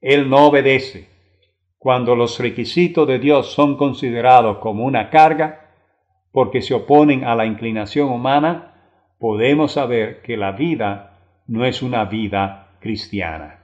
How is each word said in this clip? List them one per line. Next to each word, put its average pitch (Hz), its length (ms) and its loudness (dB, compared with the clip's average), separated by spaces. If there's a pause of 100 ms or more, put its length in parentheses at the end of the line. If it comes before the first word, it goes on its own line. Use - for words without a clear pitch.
Él 135 300 2
no 143 160 6
obedece. 135 640 0 (680)
Cuando 123 380 0
los 117 240 -2
requisitos 143 640 0
de 127 120 0
Dios 139 340 0
son 143 240 0
considerados 120 800 2
como 110 260 -6
una 123 260 -2
carga, 156 600 2 (640)
porque 127 300 0
se - 120 -4
oponen 139 500 2
a 120 100 0
la 113 120 0
inclinación 110 640 -4
humana, 139 680 -2 (440)
podemos 127 540 0
saber 117 500 -4
que 120 140 -10
la 98 160 -4
vida 107 960 -8
no 117 160 -4
es 127 180 -4
una 123 220 -4
vida 98 760 -6
cristiana. 85 840 -10